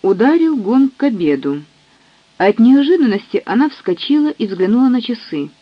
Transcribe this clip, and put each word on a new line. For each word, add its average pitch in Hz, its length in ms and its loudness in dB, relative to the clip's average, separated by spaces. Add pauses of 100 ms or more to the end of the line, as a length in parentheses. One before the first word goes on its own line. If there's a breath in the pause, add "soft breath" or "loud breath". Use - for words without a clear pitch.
Ударил 285 540 2
гонг 254 400 0
к 277 80 -4
обеду. 147 580 -2 (760 soft breath)
От 202 200 0
неожиданности 262 880 2
она 285 240 0
вскочила 294 580 -2
и 254 180 -6
взглянула 196 420 0
на 247 120 0
часы. 156 500 -8 (120)